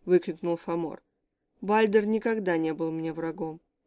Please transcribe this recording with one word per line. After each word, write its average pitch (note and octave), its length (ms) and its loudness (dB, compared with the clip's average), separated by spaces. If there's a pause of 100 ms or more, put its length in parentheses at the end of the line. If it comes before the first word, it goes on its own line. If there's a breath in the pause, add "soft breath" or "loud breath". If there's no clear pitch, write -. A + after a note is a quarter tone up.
выкрикнул F3 520 0
Фомор. E3+ 440 -6 (600)
«Бальдер G#3+ 440 4
никогда G#3+ 520 0
не D#3+ 160 0
был D#3+ 180 -4
мне D#3+ 200 -6
врагом», D#3+ 480 -8 (280)